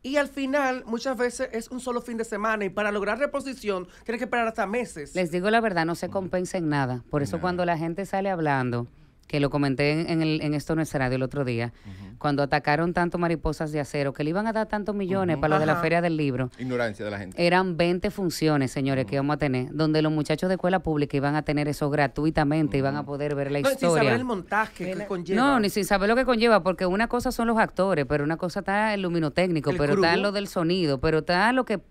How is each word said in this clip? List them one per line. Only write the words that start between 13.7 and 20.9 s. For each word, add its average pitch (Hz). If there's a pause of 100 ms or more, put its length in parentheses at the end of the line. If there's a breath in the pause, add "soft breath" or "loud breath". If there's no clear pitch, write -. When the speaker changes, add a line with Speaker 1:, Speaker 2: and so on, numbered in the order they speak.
Speaker 2:
de 156
Acero, 139
que 147
le 151
iban 202
a 226
dar 214
tantos 208
millones 190
Speaker 3:
Ujú. 143
Speaker 2:
para 151
lo 147
de 156
la 156
Speaker 1:
Ajá. 170
Speaker 2:
Feria 165
del 170
Libro, 131
Speaker 3:
Ignorancia 120
de 104
la 101
gente. 101
Speaker 2:
eran 180
veinte 175
funciones, 156
señores, 135
que -
Speaker 3:
Ujú. 143
Speaker 2:
íbamos 139
a 147
tener, 127
donde 156
los 156
muchachos 156
de 185
escuela 180
pública 147